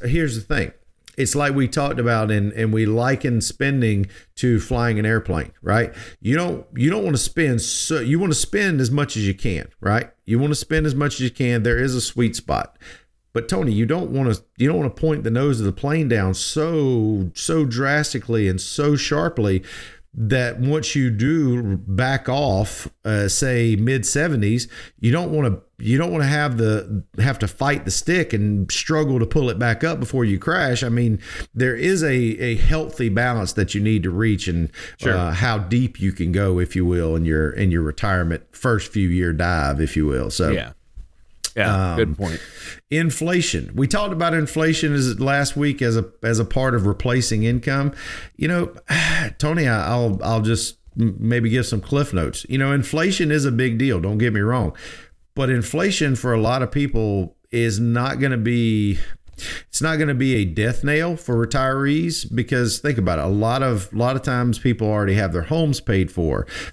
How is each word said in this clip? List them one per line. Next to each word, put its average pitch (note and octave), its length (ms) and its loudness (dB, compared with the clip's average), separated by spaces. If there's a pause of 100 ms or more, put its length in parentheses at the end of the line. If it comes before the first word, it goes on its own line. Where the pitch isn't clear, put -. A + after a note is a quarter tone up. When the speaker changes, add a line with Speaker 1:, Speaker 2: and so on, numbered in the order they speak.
Speaker 1:
here's C#3+ 280 2
the A2+ 80 -6
thing. - 300 -2 (440)
It's C3 200 0
like C#3+ 180 2
we C3+ 140 2
talked C#3+ 320 0
about, A2+ 320 2
and, G#2 220 2
and A2+ 200 0
we A2 140 2
liken A#2+ 540 2
spending A#2 640 0 (300)
to A#2+ 220 4
flying A#2 380 0
an G#2+ 80 0
airplane, G#2+ 460 0 (100)
right? A2+ 320 0 (260)
You A#2+ 160 0
don't, F3 300 -2 (100)
you C3+ 140 2
don't G#3 160 0
wanna D#3 140 0
spend C3 420 0
so, - 380 -4
you C3 180 0
wanna F3+ 160 2
spend F#3+ 480 0
as A#2+ 80 0
much C#3+ 260 -2
as G#2+ 120 0
you G2 80 0
can, F#2 320 -4 (140)
right? - 280 0 (160)
You A2+ 140 2
wanna D3 160 0
spend D#3 320 0
as C3+ 80 0
much C#3+ 200 0
as - 40 -10
you B2+ 100 0
can. A#2+ 320 0
There A#2 160 2
is B2+ 160 0
a B2 80 -2
sweet A#2 340 0
spot. - 400 -4 (560)
But A2+ 160 -4
Tony, F3+ 240 0
you G#2+ 140 2
don't D#3+ 240 -2
wanna, B2+ 240 0 (240)
you B2 100 2
don't E3 100 2
wanna C#3+ 120 0
point D#3 340 -2
the A2 60 -2
nose B2 300 2
of G#2+ 80 0
the G2 40 0
plane D3 360 -2
down G2+ 260 2
so, B2 1040 0
so D#3+ 280 0
drastically B2+ 840 0
and F#2 120 0
so D3 360 0
sharply B2+ 640 0 (540)
that A#2 440 0
once D3 360 0
you B2+ 160 2
do B2 760 0
back B2 420 0
off, B2 600 0 (180)
uh, G#2 220 2
say A#2 480 2
mid A#2 320 0
seventies, B2 600 0 (320)
you A2+ 120 2
don't E3 200 0
wanna, C#3 280 0 (180)
you A#2 220 0
don't F3 120 -2
wanna D#3 140 0
have C#3+ 320 0
the, G#2+ 460 0 (160)
have B2+ 180 2
to G#3 100 -2
fight - 380 -2
the F#2 60 -4
stick E3+ 420 0
and G#2 380 0
struggle D3+ 480 0
to A2+ 80 2
pull C3 240 2
it F#2 80 -4
back A#2 240 0
up D#3+ 160 -2
before B2 260 0
you G2 140 2
crash. D#3 420 0
I B2+ 80 -2
mean, A#2 300 2 (340)
there B2 220 0
is E3+ 260 0
a, D#3 100 2
a A#2 440 0
healthy - 540 2
balance A2+ 440 0
that G2 220 0
you G#2 40 0
need G#2+ 240 2
to F2+ 60 0
reach G2+ 380 0
and, E2+ 240 0 (260)
Speaker 2:
Sure. B2 180 0
Speaker 1:
uh, E2+ 180 0
how A2 260 0
deep A2+ 420 -2
you G2 120 0
can F2 180 -2
go, F#2+ 280 2
if F2+ 160 -2
you F#2 80 0
will, E2+ 320 0
in E2 100 0
your, D#2 260 2
in G2 180 0
your E2+ 140 2
retirement E2+ 580 -2 (140)
first A2+ 360 -2
few G2 160 2
year F2 260 2
dive, D#2 460 0
if D#2 160 0
you D2+ 120 2
will. B1+ 240 -2
So D#2+ 180 0
Speaker 2:
Yeah. C2 220 -4 (840)
Yeah, F#2+ 420 0
good A2 120 2
Speaker 1:
um, D2+ 60 -4
Speaker 2:
point. E2+ 240 -6 (500)
Speaker 1:
inflation. D#3+ 840 0
We C3 120 2
talked G#3 260 0
about E3 200 0
inflation D#3 600 0
as, B2+ 260 0
last C#3 380 0
week C#3+ 240 0
as A#2 160 2
a, A2+ 80 0 (180)
as A2 160 2
a A2+ 60 2
part C3 300 0
of G2 100 2
replacing A2+ 580 0
income. C#3 500 0 (440)
You D3 100 -2
know, F3 260 -2 (140)
<sighs> D#3+ 520 0
Tony, D#3 280 2
I, G#2+ 240 2
I'll, A#2 320 0
I'll A2+ 180 0
just A2 360 -2 (220)
m-, A2 200 2
maybe A#2 300 0
give A#2+ 160 2
some G#2+ 160 -2
cliff - 320 -2
notes. E2+ 360 -2
You C3 100 0
know, C#3 120 2
inflation D#3+ 600 0
is D3 140 2
a C#3 60 2
big A#2 260 2
deal. A#2+ 220 2
Don't G2+ 200 0
get A#2 140 2
me G2+ 80 2
wrong, G#2+ 320 2 (640)
but C3 140 0
inflation C#3+ 680 0
for B2 180 0
a A2+ 60 4
lot A#2+ 220 2
of B2 100 -4
people G#2+ 640 0 (160)
is A#2 280 0
not A#2+ 400 0
gonna C3+ 180 0
be, A2 600 2 (680)
it's - 140 -6
not D#3 160 0
gonna D3+ 160 0
be C3 220 2
a G#2 100 2
death G#2 380 0
nail D#3 340 0
for A#2 280 0
retirees C#3 880 0
because A#2+ 460 0
think C#3+ 180 -2
about F2+ 220 0
it. D2 60 -2
A - 20 0
lot A2 360 0
of, A2+ 280 -2
a G2+ 60 -6
lot B2 180 2
of C3 60 -4
times B2 380 0
people A#2 280 0
already G#2 280 2
have G2 180 0
their F2 100 0
homes D#3 380 0
paid F#2+ 300 0
for. D2+ 340 -2 (280)